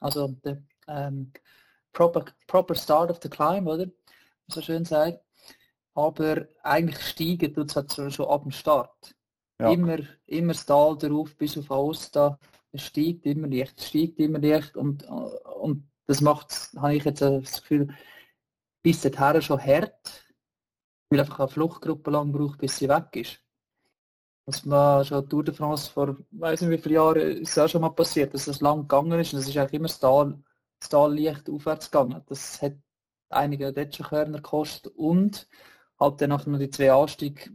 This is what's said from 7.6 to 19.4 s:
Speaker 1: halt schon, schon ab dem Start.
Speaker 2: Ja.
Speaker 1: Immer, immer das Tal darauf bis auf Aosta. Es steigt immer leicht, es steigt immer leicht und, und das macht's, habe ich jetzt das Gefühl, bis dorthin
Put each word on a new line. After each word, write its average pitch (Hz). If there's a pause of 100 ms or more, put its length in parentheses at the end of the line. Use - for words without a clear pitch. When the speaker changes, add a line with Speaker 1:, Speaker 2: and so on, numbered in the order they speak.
Speaker 1:
halt 143
schon, 143
schon 143
ab 147
dem 143
Start. - (460)
Speaker 2:
Ja. 113
Speaker 1:
Immer, 170 (280)
immer 165
das -
Tal 147
darauf 151
bis 147
auf 143
Aosta. 143 (320)
Es 139
steigt 165
immer 147
leicht, 127
es -
steigt 165
immer 151
leicht 151
und, 143
und - (200)
das 135
macht's, -
habe 143
ich 147
jetzt 143
das 135
Gefühl, 143 (880)
bis 170
dorthin 143